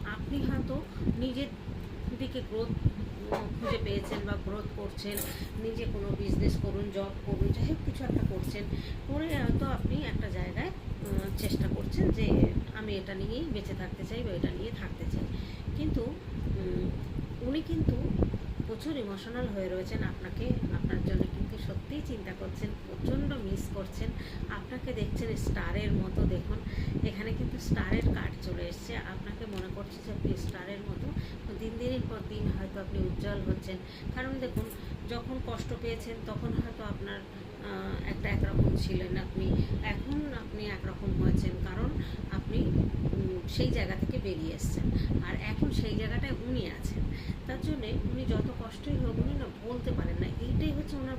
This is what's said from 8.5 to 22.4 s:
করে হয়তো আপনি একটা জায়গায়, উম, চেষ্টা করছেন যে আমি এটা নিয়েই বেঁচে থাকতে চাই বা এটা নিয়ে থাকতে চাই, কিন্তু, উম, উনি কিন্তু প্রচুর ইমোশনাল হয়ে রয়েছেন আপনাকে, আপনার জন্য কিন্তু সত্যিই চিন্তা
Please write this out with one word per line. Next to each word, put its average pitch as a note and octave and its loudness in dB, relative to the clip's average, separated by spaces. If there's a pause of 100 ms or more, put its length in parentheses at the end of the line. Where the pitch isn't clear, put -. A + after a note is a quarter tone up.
করে D4+ 0
হয়তো C4+ 2
আপনি C4 2
একটা A3 -2
জায়গায়, F#3+ -2
উম, - -2
চেষ্টা - 2
করছেন - 4
যে - 4 (520)
আমি G#3+ -2
এটা F#3+ -4
নিয়েই A3+ -2
বেঁচে G3 -4
থাকতে F#3 -6
চাই A3+ -4
বা G3+ -2
এটা F3 2
নিয়ে A#3 -2
থাকতে - -4
চাই, - 0 (500)
কিন্তু, D4+ 2 (560)
উম, F#3 0 (600)
উনি D4+ 2
কিন্তু - 4 (720)
প্রচুর C#4+ -2
ইমোশনাল A3+ -4
হয়ে F#3+ -2
রয়েছেন F#3 -2
আপনাকে, F#3+ -2 (340)
আপনার - 4
জন্য - 8
কিন্তু - 2 (100)
সত্যিই - -4
চিন্তা G3+ -6